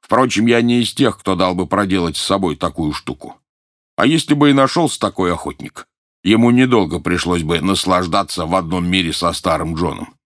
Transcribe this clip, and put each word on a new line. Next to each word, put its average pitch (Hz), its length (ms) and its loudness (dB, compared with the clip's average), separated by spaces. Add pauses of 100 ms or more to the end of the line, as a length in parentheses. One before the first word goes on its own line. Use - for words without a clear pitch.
Впрочем, 117 460 2
я 117 140 4
не 120 200 2
из 107 120 -2
тех, 127 240 2
кто 95 180 -2
дал 90 200 0
бы 87 120 -2
проделать 92 500 0
с - 40 -6
собой 95 340 -2
такую 80 360 -4
штуку. - 460 -12 (580)
А 107 100 0
если 151 280 2
бы 147 160 4
и 139 40 4
нашёлся 139 460 2
такой 92 320 -2
охотник, - 560 -10 (360)
ему 117 280 4
недолго 117 480 2
пришлось 87 440 -2
бы 80 180 -2
наслаждаться 92 840 -2
в 85 100 -2
одном 87 340 -2
мире 90 240 0
со 87 200 -2
старым 80 420 -4
Джоном. 82 400 -6 (100)